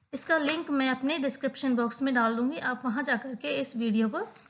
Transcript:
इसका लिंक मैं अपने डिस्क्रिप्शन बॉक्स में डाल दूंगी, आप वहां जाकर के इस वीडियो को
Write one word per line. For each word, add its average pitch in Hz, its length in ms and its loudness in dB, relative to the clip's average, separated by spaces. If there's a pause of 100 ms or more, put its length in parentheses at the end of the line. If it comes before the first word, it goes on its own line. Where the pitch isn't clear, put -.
(120)
इसका 320 260 0
लिंक 311 340 0
मैं 269 180 2
अपने 269 280 0
डिस्क्रिप्शन 269 580 0
बॉक्स 233 260 0
में 269 120 2
डाल 233 220 4
दूंगी, 254 220 0
आप 254 260 -4
वहां 254 200 0
जाकर 262 320 -2
के 285 240 -2
इस 269 160 -6
वीडियो 220 320 2
को 294 120 -2 (300)